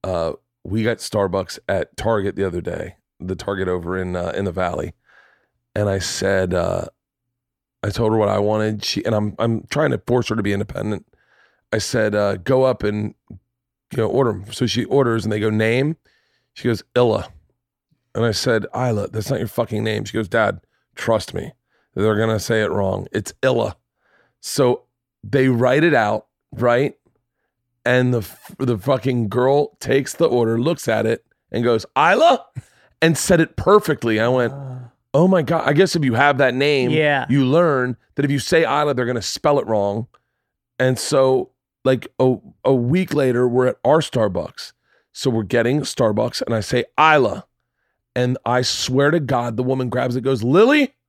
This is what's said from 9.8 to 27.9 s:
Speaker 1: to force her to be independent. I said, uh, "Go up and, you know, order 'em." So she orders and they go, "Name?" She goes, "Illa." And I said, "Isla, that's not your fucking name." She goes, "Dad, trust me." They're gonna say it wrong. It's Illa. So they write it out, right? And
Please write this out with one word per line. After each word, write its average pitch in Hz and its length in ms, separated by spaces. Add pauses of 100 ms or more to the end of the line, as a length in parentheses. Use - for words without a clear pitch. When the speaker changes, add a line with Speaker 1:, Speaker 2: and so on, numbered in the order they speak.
Speaker 1:
to 117 80
force 120 300
her 113 80
to 110 60
be 101 100
independent. 101 520 (680)
I 110 60
said, 107 360
uh, 101 220
"Go 131 260
up 127 200
and, 104 320 (140)
you - 720
know, 113 100
order 127 220
'em." 98 220
So 131 140
she - 200
orders 117 380
and 110 80
they 107 80
go, 110 100
"Name?" 117 460 (580)
She - 140
goes, 113 140 (120)
"Illa." 110 340 (840)
And 110 100
I 117 60
said, 110 440
"Isla, 113 340
that's 107 200
not 127 100
your 113 100
fucking 110 360
name." 107 200
She - 100
goes, 107 140
"Dad, 104 320 (340)
trust - 400
me." - 180 (500)
They're 107 140
gonna 110 240
say 110 220
it 98 80
wrong. 98 420
It's 104 200 (100)
Illa. 117 340 (640)
So - 440 (400)
they 131 240
write 127 360
it 165 100
out, 107 320 (260)
right? 123 440 (880)
And 127 280